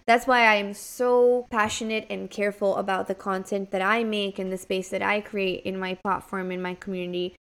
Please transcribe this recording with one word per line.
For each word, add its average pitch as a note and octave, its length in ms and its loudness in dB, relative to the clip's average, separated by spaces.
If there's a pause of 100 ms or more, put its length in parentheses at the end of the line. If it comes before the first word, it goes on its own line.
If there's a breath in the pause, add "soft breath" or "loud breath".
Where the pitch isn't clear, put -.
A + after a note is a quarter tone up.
that's A#3 220 4
why A#3+ 180 6
I G#3+ 100 6
am G3+ 180 -2
so B3 760 4
passionate A3 580 -2
and F#3+ 200 -8
careful G3+ 480 0
about G3 320 -2
the F#3+ 60 -2
content F#3+ 560 -4
that F#3+ 100 0
I A3 240 2
make G#3 340 -2
and F#3+ 100 -4
the F#3 80 -4
space F#3 340 -4
that G3 100 -2
I G3+ 180 2
create G3 460 -4
in F#3+ 120 -4
my F#3 180 -4
platform, F#3 580 -4
in F3+ 80 -6
my F3+ 140 -6
community, F3+ 600 -6 (160)